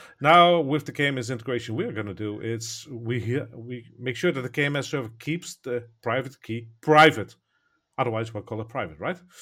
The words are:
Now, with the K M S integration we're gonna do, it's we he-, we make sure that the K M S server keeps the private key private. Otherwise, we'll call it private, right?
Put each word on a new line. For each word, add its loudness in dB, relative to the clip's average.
Now, 8
with 0
the -8
K 0
M -4
S -4
integration -6
we're -4
gonna -6
do, -8
it's -8
we -6
he-, -4
we -14
make -4
sure 0
that -6
the -6
K 0
M -2
S -4
server -6
keeps -8
the -6
private -4
key -8
private. 6
Otherwise, -2
we'll -10
call -8
it -10
private, -8
right? -6